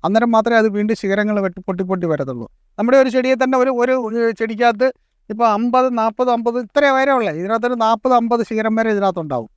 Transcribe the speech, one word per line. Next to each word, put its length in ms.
അന്നേരം 320
മാത്രമേ 260
അത് 140
വീണ്ടും 260
ശിഖരങ്ങൾ 440
വെട്ടി 220
പൊട്ടി 220
പൊട്ടി 220
വരത്തുള്ളൂ. 340
നമ്മുടെ 240
ഒരു 140
ചെടിയെ 260
തന്നെ 220
ഒരു, 80
ഒരു, 140
ഒരു 220
ചെടിക്കകത്ത് 500
ഇപ്പോൾ 140
അമ്പത്, 300
നാൽപത്, 380
അമ്പത് 200
ഇത്രയും 320
വരെ 180
ഉള്ളേ, 120
ഇതിനകത്തൊരു 440
നാൽപത്, 360
അമ്പത് 280
ശിഖരം 300
വരെ 160
ഇതിനകത്തുണ്ടാവും. 640